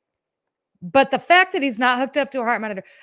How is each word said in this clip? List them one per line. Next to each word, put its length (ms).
But 280
the 100
fact 340
that 100
he's 160
not 200
hooked 180
up 140
to 100
a 20
heart 180
monitor, 220